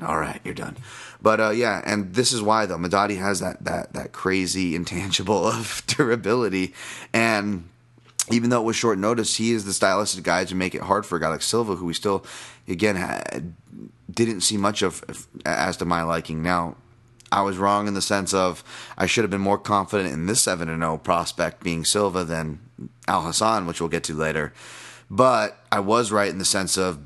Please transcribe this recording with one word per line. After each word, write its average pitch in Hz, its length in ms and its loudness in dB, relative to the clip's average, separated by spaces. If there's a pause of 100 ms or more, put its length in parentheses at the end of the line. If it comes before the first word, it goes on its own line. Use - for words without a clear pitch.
All 80 120 0
right, - 260 -4
you're - 100 -8
done. - 220 -10 (460)
But, 110 180 4
uh, 110 120 4
yeah, 110 340 0
and 98 280 -2
this 120 200 2
is 117 80 -2
why, 107 240 4
though. 90 120 -4
Medati 98 400 2
has 95 220 0
that, 90 240 -6
that, - 300 -4
that - 180 -8
crazy 92 640 0
intangible 92 720 0
<laughs> - 0 -
of 113 400 -2
durability, 107 840 2 (400)
and 104 560 2 (600)
even 117 200 4
though 123 120 4
it 110 40 -2
was 113 100 0
short 107 240 2
notice, 110 380 0
he 113 160 2
is 110 100 0
the 98 80 -6
stylistic 95 540 2
guy 90 180 2
to 92 120 -4
make 92 200 0
it - 60 -6
hard 98 240 -4
for 90 100 -4
a 80 60 -2
guy 80 80 0
like 78 120 -4
Silva, 110 340 0
who 87 100 -8
we 85 80 -2
still, 98 320 -2 (420)
again, 95 300 0
ha-, 85 240 -4 (880)
didn't 113 300 0
see 107 160 0
much 101 240 2
of, 90 220 0 (420)
as 85 320 0
to 90 80 -2
my 85 180 0
liking. 80 400 -2
Now, 85 320 0 (560)
I 101 100 4
was 98 160 0
wrong 101 300 2
in 101 80 -2
the 95 60 -2
sense 98 320 0
of 92 300 2 (340)
I 98 100 2
should - 160 2
have 95 80 0
been 98 100 0
more 98 160 2
confident 98 560 0
in 80 140 -4
this 117 140 2
seven 85 280 0
and 80 140 -2
oh 80 140 0
prospect 85 680 -2
being 82 200 -2
Silva 92 400 2
than 80 360 -4 (480)
Al 92 160 2
Hassan, 104 420 0
which 85 140 -6
we'll 85 100 -2
get 82 140 -2
to 80 100 -6
later. 76 400 -2 (560)
But 110 480 4 (140)
I 104 80 2
was 104 320 2
right 101 180 4
in 85 80 -4
the 92 80 -4
sense 95 320 0
of 92 280 0